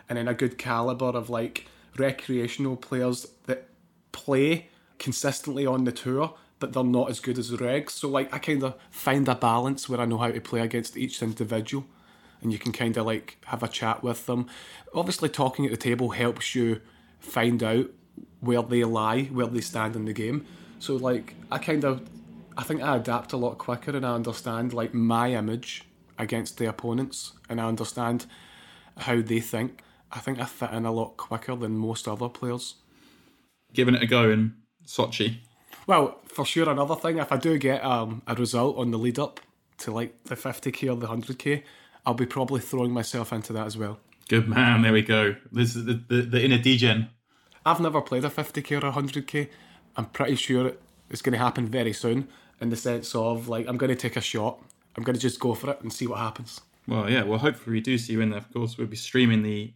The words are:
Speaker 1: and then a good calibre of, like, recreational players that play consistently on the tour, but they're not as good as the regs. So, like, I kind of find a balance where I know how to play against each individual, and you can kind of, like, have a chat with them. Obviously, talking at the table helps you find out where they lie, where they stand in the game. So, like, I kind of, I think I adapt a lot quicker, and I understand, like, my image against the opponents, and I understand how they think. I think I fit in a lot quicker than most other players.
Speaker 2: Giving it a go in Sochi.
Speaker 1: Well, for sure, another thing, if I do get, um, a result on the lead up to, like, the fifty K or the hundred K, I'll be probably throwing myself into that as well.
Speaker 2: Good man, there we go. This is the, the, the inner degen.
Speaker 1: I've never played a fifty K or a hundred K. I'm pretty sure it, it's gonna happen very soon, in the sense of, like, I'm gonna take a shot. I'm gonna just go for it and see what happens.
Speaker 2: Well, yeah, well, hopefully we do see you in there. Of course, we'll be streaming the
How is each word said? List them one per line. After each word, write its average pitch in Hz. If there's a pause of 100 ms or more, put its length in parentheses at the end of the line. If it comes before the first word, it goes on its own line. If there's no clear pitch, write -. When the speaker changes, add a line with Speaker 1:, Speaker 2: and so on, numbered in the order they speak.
Speaker 1:
and 123
then 117
a 123
good 123
calibre 123
of, 120
like, 117 (300)
recreational 131
players 123 (180)
that - (420)
play 147 (320)
consistently 139
on 127
the 123
tour, 135 (260)
but 127
they're 131
not 123
as 120
good 123
as 113
the 120
regs. 131
So, -
like, 135
I 131
kind 139
of 131 (140)
find 135
a 123
balance 123
where 120
I 120
know 117
how 117
to 117
play -
against 117
each 123
individual, 113 (560)
and 113
you 104
can 113
kind 117
of, 110
like, 113
have 117
a 110
chat 113
with 120
them. 123 (460)
Obviously, 175
talking 139
at 110
the 117
table 123
helps 120
you 117 (380)
find 117
out 113 (520)
where 120
they 120
lie, 113
where 127
they 120
stand 110
in 107
the 110
game. 117 (320)
So, -
like, 123 (180)
I 135
kind 151
of, 131 (480)
I 120
think 151
I 143
adapt 120
a 135
lot 120
quicker, 127
and 131
I 123
understand, 117
like, 117
my 117
image 110 (360)
against 113
the 113
opponents, 120 (160)
and 117
I 113
understand 117 (680)
how 120
they 113
think. 117 (300)
I 127
think 131
I 127
fit -
in 113
a 113
lot 113
quicker 120
than 110
most 110
other 117
players. 123 (1000)
Speaker 2:
Giving 123
it 120
a 117
go 117
in 110 (320)
Sochi. 113 (480)
Speaker 1:
Well, 160
for -
sure, 165
another 143
thing, 165
if 147
I 139
do 160
get, 135
um, 117
a 117
result 123
on 120
the 113
lead 120
up - (400)
to, 117
like, 117
the 127
fifty 127
K 135
or 123
the 117
hundred 117
K, 143 (420)
I'll 127
be 123
probably 131
throwing 123
myself 120
into 110
that 110
as 107
well. 107 (300)
Speaker 2:
Good 113
man, 117
there 110
we 110
go. 107 (160)
This 117
is 117
the, 117
the, 123
the 120
inner 127
degen. 120 (560)
Speaker 1:
I've 170
never 156
played 127
a 147
fifty 147
K 143
or 143
a 139
hundred 139
K. 147 (480)
I'm 113
pretty 135
sure 127
it, - (280)
it's 120
gonna 123
happen 120
very 117
soon, 123 (340)
in 120
the 117
sense 117
of, 117
like, 117
I'm 123
gonna 131
take 120
a 113
shot. - (320)
I'm 120
gonna 123
just 123
go 120
for -
it 139
and 113
see 123
what 110
happens. 113 (260)
Speaker 2:
Well, 110
yeah, 120
well, 107
hopefully 123
we 110
do 127
see 117
you 110
in 110
there. 104
Of -
course, 117
we'll 117
be 107
streaming 117
the 107